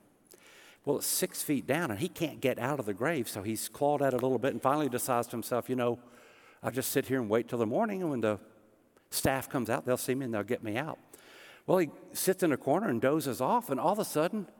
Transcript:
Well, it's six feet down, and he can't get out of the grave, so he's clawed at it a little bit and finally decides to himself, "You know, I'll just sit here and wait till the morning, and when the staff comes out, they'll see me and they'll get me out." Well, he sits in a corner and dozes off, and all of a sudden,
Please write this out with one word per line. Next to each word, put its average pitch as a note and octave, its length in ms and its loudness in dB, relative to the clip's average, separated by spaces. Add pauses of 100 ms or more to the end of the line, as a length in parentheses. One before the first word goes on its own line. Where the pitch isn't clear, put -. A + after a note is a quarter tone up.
(840)
Well, C#3 120 0
it's - 100 -4
six - 360 -2
feet C3+ 240 -2
down, D3+ 240 0
and G2+ 100 -4
he F3 80 0
can't - 320 -6
get A#2+ 180 2
out C3 200 0
of G#2 80 -6
the G#2 80 -2
grave, C#3 340 -2
so G#2 140 -8
he's A2 260 -4
clawed C#3+ 320 0
at C3+ 140 2
it A#2+ 60 0
a C3+ 40 0
little C3 140 2
bit A#2+ 140 0
and A2+ 100 -4
finally C#3+ 260 2
decides A#2+ 400 0
to - 40 -12
himself, A#2 360 -2
"You B2+ 80 -2
know, A#2+ 220 0 (640)
I'll A#2 80 -2
just A#2+ 200 -2
sit C3+ 160 0
here C3 140 0
and G#2+ 80 -4
wait A#2 200 2
till B2 100 -2
the A2+ 80 2
morning, F#3+ 340 0
and E3+ 100 -2
when A#2+ 120 0
the G#2+ 160 2 (720)
staff C3+ 380 0
comes A#2+ 200 -2
out, C3+ 160 0
they'll B2+ 140 2
see - 160 0
me C3+ 100 -2
and A#2 80 -4
they'll G2+ 100 0
get A2+ 200 -2
me A2 160 -2
out." D3+ 200 -6 (680)
Well, F3 120 6
he D#3+ 120 2 (220)
sits - 300 2
in E3 80 4
a B2+ 60 4
corner F3+ 320 0
and A#2+ 120 0
dozes C3+ 420 2
off, A3+ 260 2
and C3 100 0
all E3 140 4
of G#3+ 60 2
a F#3+ 80 -2
sudden, F3+ 420 0 (120)